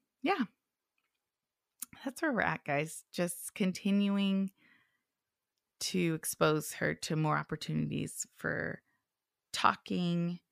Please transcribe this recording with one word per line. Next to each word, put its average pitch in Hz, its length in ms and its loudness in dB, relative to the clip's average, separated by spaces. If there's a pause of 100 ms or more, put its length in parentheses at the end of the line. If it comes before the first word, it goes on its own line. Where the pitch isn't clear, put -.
(220)
yeah, 330 220 2 (1600)
that's 269 160 -6
where 311 100 2
we're 214 100 2
at, - 220 2
guys. 151 480 -2
Just - 440 -4
continuing 196 960 2 (1300)
to 175 340 0
expose 156 600 0
her 156 200 -2
to - 240 -4
more 151 200 2
opportunities 151 880 -4 (120)
for - 440 -4 (720)
talking 175 880 0 (120)